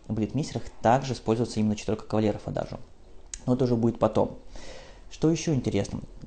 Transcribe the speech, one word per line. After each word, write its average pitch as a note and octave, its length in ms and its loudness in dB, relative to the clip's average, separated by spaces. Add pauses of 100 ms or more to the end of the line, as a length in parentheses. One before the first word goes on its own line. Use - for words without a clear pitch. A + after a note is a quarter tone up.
балетмейстерах A2 540 -2 (180)
также C3 320 4
используется A2+ 480 0
именно G#2+ 160 2
четверка - 260 -2
кавалеров G#2+ 460 0
адажу. - 300 -4 (640)
Но B2+ 80 4
это B2+ 100 2
уже A#2+ 140 4
будет A2+ 200 2
потом. - 420 2 (720)
Что D#3 220 2
еще E3 220 0
интересно? G#2 480 0 (240)